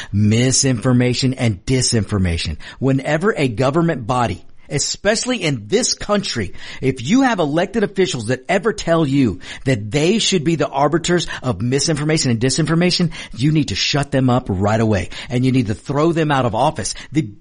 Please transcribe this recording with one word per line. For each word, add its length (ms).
misinformation 1200
and 320
disinformation. 920
Whenever 580
a 120
government 580
body, 400
especially 720
in 260
this 240
country, 640
if 220
you 180
have 180
elected 460
officials 440
that 200
ever 240
tell 340
you 340
that 240
they 280
should 240
be 120
the 120
arbiters 600
of 180
misinformation 680
and 100
disinformation, 720
you 160
need 160
to 60
shut 360
them 200
up 180
right 320
away. 300
And 160
you 80
need 140
to 80
throw 380
them 200
out 140
of 80
office. 400
The 280